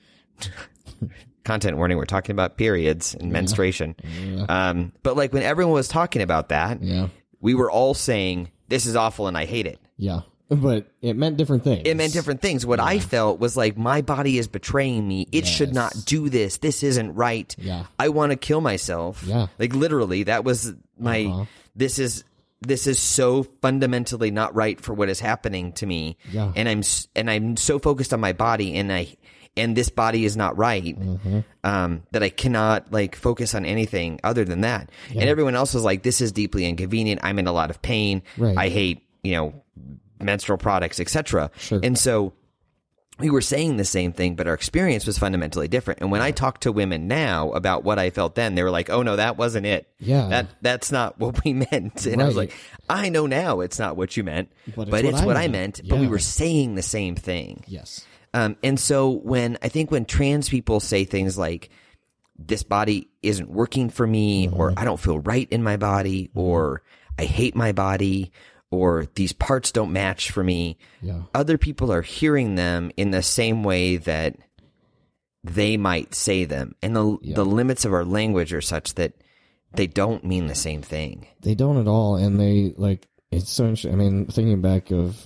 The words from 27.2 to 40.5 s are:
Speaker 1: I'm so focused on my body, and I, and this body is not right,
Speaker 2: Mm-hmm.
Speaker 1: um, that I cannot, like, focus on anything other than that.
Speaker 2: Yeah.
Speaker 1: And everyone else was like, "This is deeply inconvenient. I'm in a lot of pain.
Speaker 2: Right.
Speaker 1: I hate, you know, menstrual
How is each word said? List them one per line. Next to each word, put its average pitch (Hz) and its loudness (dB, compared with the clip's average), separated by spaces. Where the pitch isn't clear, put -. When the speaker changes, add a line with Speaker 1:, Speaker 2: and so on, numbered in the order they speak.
Speaker 1:
I'm 110 0
so 147 2
focused 139 0
on 117 0
my 98 2
body, 107 0
and 98 0
I, 87 -4
and 113 0
this 120 2
body 113 2
is 104 0
not 95 0
right, 98 0
Speaker 2:
Mm-hmm. 95 -2
Speaker 1:
um, 90 0
that 107 0
I 98 2
cannot, 110 0
like, 104 0
focus 120 -2
on 101 -2
anything 90 -2
other 117 2
than 90 -2
that. 113 -2
Speaker 2:
Yeah. 107 -2
Speaker 1:
And 123 4
everyone 147 2
else 135 0
was 117 2
like, 95 2
"This 123 2
is 113 0
deeply 98 0
inconvenient. 95 -2
I'm 101 0
in 92 0
a 90 0
lot 80 0
of 80 -10
pain. 104 0
Speaker 2:
Right. 110 2
Speaker 1:
I 95 2
hate, 92 0
you 95 0
know, 78 -2
menstrual 101 0